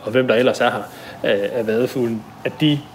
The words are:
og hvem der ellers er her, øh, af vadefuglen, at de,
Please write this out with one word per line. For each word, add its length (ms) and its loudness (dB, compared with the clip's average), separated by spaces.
og 80 -6
hvem 160 2
der 80 4
ellers 260 2
er 100 2
her, 80 -4
øh, 200 0
af 140 -2
vadefuglen, 560 0
at 60 -4
de, 180 4